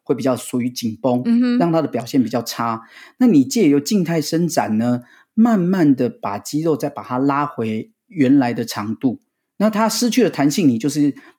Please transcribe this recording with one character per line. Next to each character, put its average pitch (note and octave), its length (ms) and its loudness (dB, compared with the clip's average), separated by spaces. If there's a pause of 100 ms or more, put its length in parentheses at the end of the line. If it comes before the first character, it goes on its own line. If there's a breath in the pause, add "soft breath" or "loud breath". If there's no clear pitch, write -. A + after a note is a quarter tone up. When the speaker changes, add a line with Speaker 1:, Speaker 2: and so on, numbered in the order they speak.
Speaker 1:
会 C#3 120 -2
比 A#2 80 -4
较 B2+ 140 0
属 - 240 -6
于 B2 80 -2
紧 A#2 320 -6
绷， B2 240 0
Speaker 2:
嗯 A#3 160 2
哼。 B3 180 0
Speaker 1:
让 E3+ 140 2
它 E4 80 2
的 C#4+ 80 0
表 - 160 -6
现 C3+ 180 2
比 A2+ 80 -4
较 E3+ 120 -2
差。 A#2 400 -6 (360 loud breath)
那 B3+ 80 4
你 D#3+ 160 6
借 D#3+ 280 2
由 C#3+ 100 4
静 F3+ 240 0
态 E3 160 0
伸 E3 260 -2
展 G#2+ 320 -2
呢， B2 220 0 (340 loud breath)
慢 A3+ 240 4
慢 F3 360 2
的 A#2+ 160 0
把 G#2 280 -8
肌 D3 220 -6
肉 D#3+ 160 0
再 D3 120 -4
把 G#2 140 -10
它 B2+ 160 -4
拉 C#3 260 0
回 A2 460 -6 (160)
原 C#3+ 320 2
来 A#2+ 160 0
的 A#2+ 100 -4
长 A2 300 -6
度， A#2 260 -4 (380)
那 G3+ 100 2
它 A3 200 0
失 A#3 200 -2
去 A#3 140 2
了 F3 80 2
弹 C#3+ 180 0
性， D3+ 200 2
你 A#2 100 2
就 C#3+ 100 -4
是 D3 260 0 (240 loud breath)